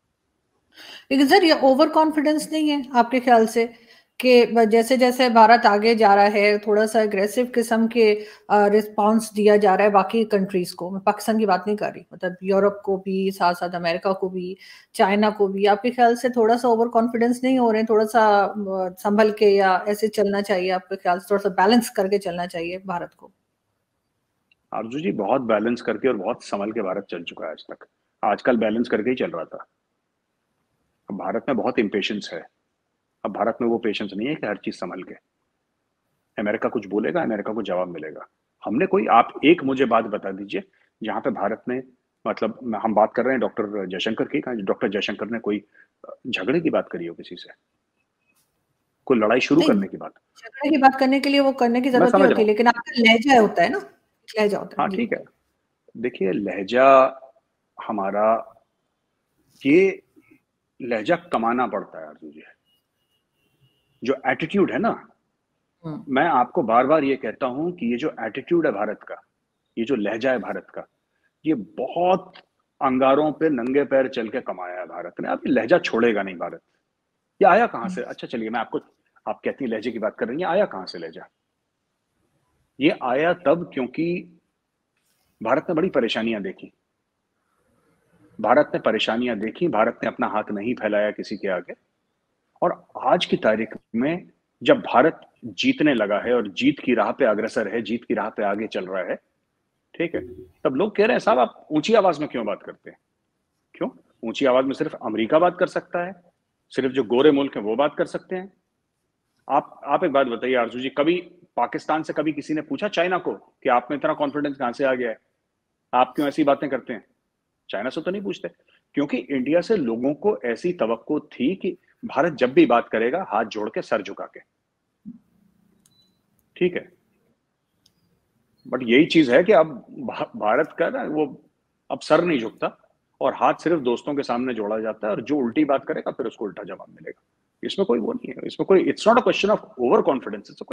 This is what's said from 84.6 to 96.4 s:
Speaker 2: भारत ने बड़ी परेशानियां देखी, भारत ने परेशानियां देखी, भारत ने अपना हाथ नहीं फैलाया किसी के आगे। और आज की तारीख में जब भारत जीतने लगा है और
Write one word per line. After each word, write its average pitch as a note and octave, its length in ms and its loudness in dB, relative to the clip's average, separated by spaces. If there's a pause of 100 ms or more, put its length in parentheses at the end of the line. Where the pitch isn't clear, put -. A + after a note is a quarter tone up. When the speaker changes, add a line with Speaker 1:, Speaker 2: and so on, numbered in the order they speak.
Speaker 2:
भारत C3+ 260 0
ने F3 60 -2
बड़ी E3+ 140 0
परेशानियां A2+ 540 -2
देखी, F#2 300 -14 (1700)
भारत B2+ 320 4
ने E3+ 60 -2
परेशानियां A2+ 600 -2
देखी, A2 280 -4
भारत A2+ 360 0
ने - 40 -2
अपना A2+ 200 -4
हाथ G#2 240 -2
नहीं G#2+ 240 -6
फैलाया G#2 360 -2
किसी G2+ 260 -10
के G2+ 100 -8
आगे। F2+ 260 -6 (880)
और F3+ 240 -2 (180)
आज E3 220 2
की - 120 -2
तारीख A2 400 -2 (180)
में D3 340 -4 (340)
जब A#2+ 160 4
भारत C3+ 420 2 (240)
जीतने C3+ 480 0
लगा G#2 260 0
है A2+ 140 -2
और A2+ 140 0